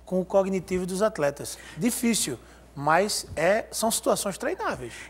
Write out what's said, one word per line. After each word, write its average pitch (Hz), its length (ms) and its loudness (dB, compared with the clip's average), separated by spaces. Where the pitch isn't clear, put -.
com 185 120 0
o 185 60 0
cognitivo 190 600 2
dos 185 160 -2
atletas. 143 560 0
Difícil, 202 640 0
mas 165 560 2
é, 190 360 2
são 226 200 -2
situações 202 460 0
treináveis. 240 560 -4